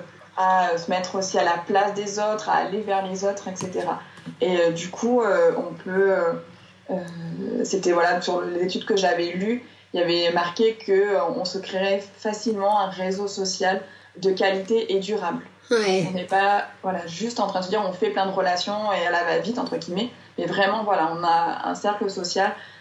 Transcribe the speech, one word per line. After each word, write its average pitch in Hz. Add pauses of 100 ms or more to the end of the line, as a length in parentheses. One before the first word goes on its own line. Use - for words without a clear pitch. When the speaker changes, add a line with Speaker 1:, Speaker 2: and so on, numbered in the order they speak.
(380)
Speaker 1:
à 185
se 170
mettre 185
aussi 190
à 175
la 175
place 202
des 202
autres, 214
à 175
aller 190
vers 196
les 190
autres, 196
et 185
cetera. 175 (400)
Et, 185
euh, 170
du 165
coup, 240
euh, 185
on 175
peut, 190
euh, 170 (580)
euh, 190 (720)
c'était, 185
voilà, 175
sur 175
l'étude 175
que 214
j'avais 175
lue, 214 (300)
il 180
y -
avait 170
marqué 175
que, -
euh, 196 (120)
on 208
se 190
créerait 196 (160)
facilement 208
un 190
réseau 190
social 196 (340)
de 190
qualité 190
et 196
durable. 214 (280)
Speaker 2:
Ouais. 190
Speaker 1:
On 185
n'est 180
pas, 196 (180)
voilà, 180
juste 214
en 202
train 185
de 180
se -
dire 208
on 180
fait 202
plein 190
de 190
relations 196
et 170
à 175
la 170
va-vite, 170
entre -
guillemets, 185 (280)
mais 175
vraiment, 196
voilà, 165
on 170
a -
un -
cercle 208
social, 196 (280)